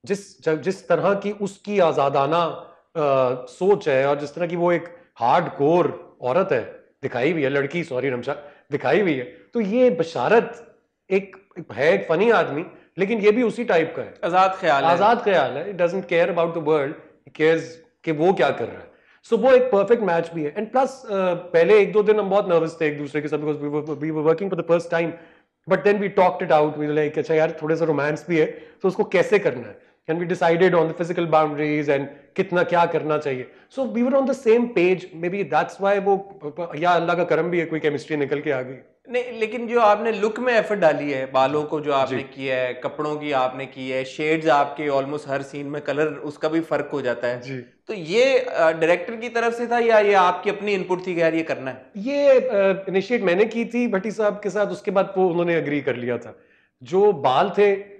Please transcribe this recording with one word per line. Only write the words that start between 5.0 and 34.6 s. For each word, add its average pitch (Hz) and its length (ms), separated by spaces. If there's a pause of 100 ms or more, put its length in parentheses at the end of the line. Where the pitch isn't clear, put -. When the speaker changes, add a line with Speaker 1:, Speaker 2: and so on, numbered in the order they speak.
Speaker 1:
hardcore 147 1040
औरत 156 320
है, 117 100 (400)
दिखाई 131 300
हुई 160 100
है, 131 60
लड़की, 143 360
sorry 131 260
रमशा, 127 260 (340)
दिखाई 143 300
हुई 175 140
है, 127 100
तो - 360
ये 233 300
बशारत - 840 (340)
एक, 196 260 (220)
एक 160 140
है, 143 220
एक 196 140
funny 190 220
आदमी, 160 360 (320)
लेकिन 202 200
ये 208 140
भी 247 100
उसी 233 220
type 165 320
का 127 60
है। 101 120 (100)
Speaker 2:
आजाद 185 300
ख्याल 143 300
है। 160 60
Speaker 1:
आजाद 208 340
ख्याल 156 260
है, 170 260
it 175 60
doesn't 175 220
care 175 260
about 170 180
the 165 140
world, 147 280 (380)
it - 80
cares 160 240 (440)
कि 160 80
वो 160 200
क्या 170 180
कर 120 140
रहा - 140
है। - 120 (340)
So 226 140
वो 254 140
एक 254 100
परफेक्ट 214 400
match 170 320
भी 160 100
है। 147 100
And 214 120
plus, 262 220
अ, 190 460
पहले 175 440
एक 190 140
दो 208 100
दिन 208 180
हम 196 100
बहुत 196 180
nervous 160 320
थे 160 60
एक 147 120
दूसरे 147 240
के 151 60
साथ, 147 100
because 147 240
we 147 80
were, 147 160
we 151 240
were 156 160
working 165 220
for 185 100
the 170 120
first 170 220
time, 165 180 (600)
but 185 120
then 202 160
we 196 100
talked 180 340
it 170 100
out, 151 180
we 147 140
were 147 120
like, 151 220
"अच्छा 160 160
यार, 160 280
थोड़ा 156 140
सा 165 80
romance 151 440
भी 170 100
है, 156 80
तो - 420
उसको 190 160
कैसे 190 340
करना 131 300
है?" - 180 (240)
And 165 100
we 175 80
decided 175 420
on 170 120
the 160 100
physical 175 320
boundaries 151 640
and 139 180 (300)
कितना 180 260
क्या 170 240
करना 151 320
चाहिए। 131 320 (280)
So 269 80
we 226 160
were 247 100
on 277 140
the 254 200
same 233 180 (140)